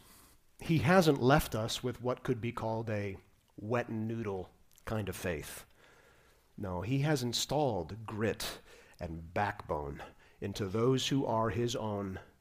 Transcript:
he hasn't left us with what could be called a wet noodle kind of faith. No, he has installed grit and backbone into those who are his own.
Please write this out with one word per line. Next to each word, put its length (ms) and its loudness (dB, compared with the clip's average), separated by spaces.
he 180 2
hasn't 440 8
left 320 6
us 300 -2
with 180 -4
what 220 -2
could 160 0
be 140 -4
called 360 -2
a 280 -2
wet 300 0
noodle 600 -2
kind 240 -2
of 80 -6
faith. 480 -4
No, 220 -6
he 200 0
has 240 2
installed 840 -2
grit 540 -4
and 320 -8
backbone 680 -4
into 260 -4
those 440 2
who 160 2
are 240 2
his 260 0
own. 440 -4